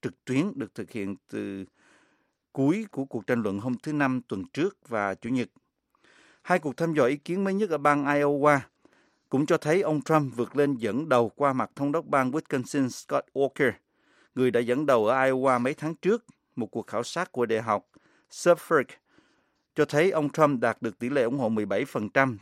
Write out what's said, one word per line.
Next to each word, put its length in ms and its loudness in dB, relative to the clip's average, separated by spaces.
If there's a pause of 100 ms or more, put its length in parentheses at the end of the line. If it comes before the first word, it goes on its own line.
trực 220 -10
tuyến 300 0
được 200 -10
thực 160 -12
hiện 260 -6 (140)
từ 340 -8 (880)
cuối 380 0
của 140 -8
cuộc 220 -10
tranh 160 0
luận 160 -2
hôm 240 -4
thứ 100 -6
Năm 360 -2
tuần 240 -6
trước 360 -6
và 260 -4
Chủ 140 -10
nhật. 200 -2 (920)
Hai 160 2
cuộc 180 -6
thăm 180 -2
dò 100 4
ý 120 2
kiến 280 -4
mới 100 0
nhất 160 -2
ở 80 0
bang 260 2
Iowa 540 4 (680)
cũng 180 0
cho 100 4
thấy 260 0
ông 200 0
Trump 340 0
vượt 200 -4
lên 180 2
dẫn 340 -4
đầu 200 4
qua 240 0
mặt 240 -4
thống 160 -2
đốc 140 -4
bang 240 2
Wisconsin 580 -2
Scott 360 -4 (100)
Walker, 380 0 (600)
người 160 2
đã 100 2
dẫn 260 0
đầu 200 4
ở 200 2
Iowa 340 2
mấy 140 -2
tháng 200 -8
trước. 300 -2 (320)
Một 100 -4
cuộc 200 -8
khảo 160 -4
sát 300 -6
của 140 0
Đại 160 0
học 240 -2 (440)
Suffolk 540 2 (880)
cho 100 2
thấy 260 2
ông 200 0
Trump 300 2
đạt 220 -2
được 160 -6
tỷ 100 -4
lệ 140 0
ủng 160 0
hộ 100 0
mười 180 0
bảy 180 -2
phần 240 -6
trăm, 340 2